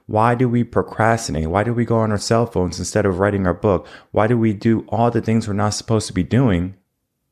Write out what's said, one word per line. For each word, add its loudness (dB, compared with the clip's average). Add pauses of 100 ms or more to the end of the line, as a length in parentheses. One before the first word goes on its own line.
Why 2
do 0
we 0
procrastinate? -2
Why 2
do -2
we -2
go 0
on 0
our 0
cell 0
phones -2
instead -2
of 0
writing 0
our 2
book? 0 (240)
Why 2
do 2
we 2
do 0
all 0
the 0
things 0
we're -4
not -2
supposed -2
to -12
be 0
doing? 0 (560)